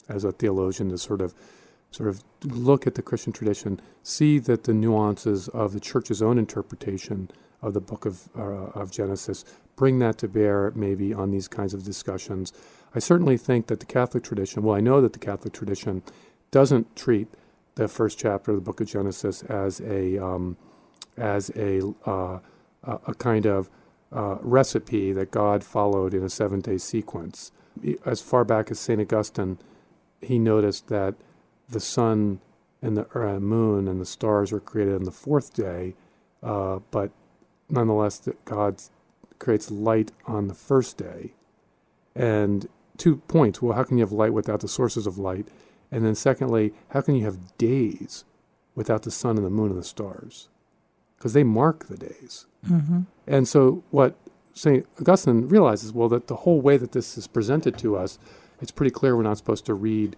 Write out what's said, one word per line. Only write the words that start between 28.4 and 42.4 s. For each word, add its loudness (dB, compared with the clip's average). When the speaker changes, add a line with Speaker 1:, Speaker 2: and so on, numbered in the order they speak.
Speaker 1:
back -2
as -10
Saint -2
Augustine, -2
he -2
noticed 2
that -2
the -6
sun 0
and -2
the, -4
uh, -4
moon 0
and -4
the -6
stars 0
were -4
created -2
on -4
the -6
fourth -2
day, -6
uh, -4
but -2
nonetheless, 2
that -10
God -2
creates 0
light 0
on -4
the -8
first 0
day. -12
And 0